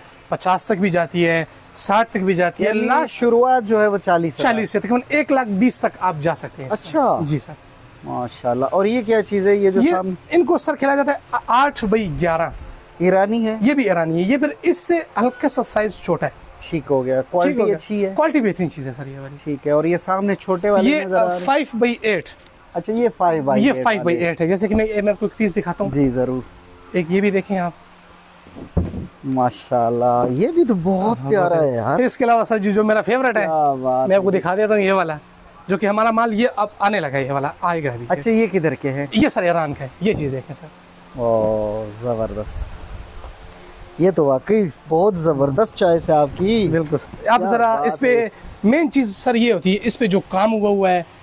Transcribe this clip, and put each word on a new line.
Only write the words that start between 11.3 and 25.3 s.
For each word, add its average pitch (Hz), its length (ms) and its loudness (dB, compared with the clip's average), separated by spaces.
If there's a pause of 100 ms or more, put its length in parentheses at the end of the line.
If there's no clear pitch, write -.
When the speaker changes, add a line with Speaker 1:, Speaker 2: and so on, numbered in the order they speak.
Speaker 1:
आ-, 247 140 -2
आठ 254 360 2
बाई 214 240 0
ग्यारह। 165 440 -2 (500)
Speaker 2:
ईरानी 196 420 4
है? 220 180 -2
Speaker 1:
ये 269 120 4
भी 269 120 2
ईरानी 170 360 0
है। 185 80 0
ये 277 60 2
फिर 285 280 -2
इससे 339 420 0 (120)
हल्का 247 300 0
सा 262 140 -2
size 214 400 -2
छोटा 165 240 -2
है। 135 60 -4 (280)
Speaker 2:
ठीक 156 260 -6
हो 135 160 2
गया। 131 180 0
Speaker 1:
ठीक - 140 -6
हो 180 60 2
Speaker 2:
क्वालिटी 233 240 2
Speaker 1:
गया। 202 100 2
Speaker 2:
अच्छी 208 280 -4
है? 190 120 -4
Speaker 1:
Quality 311 260 2
बेहतरीन 185 280 0
चीज़ 135 180 -10
है 135 60 -8
सर 135 160 -12
ये 135 120 -16
वाली। 139 240 -16
Speaker 2:
ठीक 147 220 -6
है। 147 60 2
और 151 140 2
ये 170 120 2
सामने 190 360 -2
छोटे 190 360 -2
वाले 202 200 4
Speaker 1:
ये, 302 140 0
Speaker 2:
नज़र 185 120 -2
आ 170 60 4
Speaker 1:
अ, 180 60 2
Speaker 2:
रहे 180 100 -2
हैं? 175 60 -6
Speaker 1:
फ़ाइव 277 300 0
बाई 233 300 0
एट। 196 200 0 (500)
Speaker 2:
अच्छा, 175 180 -6
ये 233 160 2
फ़ाइव 165 340 0
बाई 135 180 2
Speaker 1:
ये 269 100 4
Speaker 2:
एट 254 140 0
Speaker 1:
फ़ाइव 214 180 0
बाई 170 120 0
Speaker 2:
वाले। 170 120 -2
Speaker 1:
एट 165 140 -2
है। 165 80 0
जैसे 190 200 0
कि 202 60 0
मैं, 214 280 0
मैं 208 100 0
आपको 202 140 -4
पीस 196 280 -2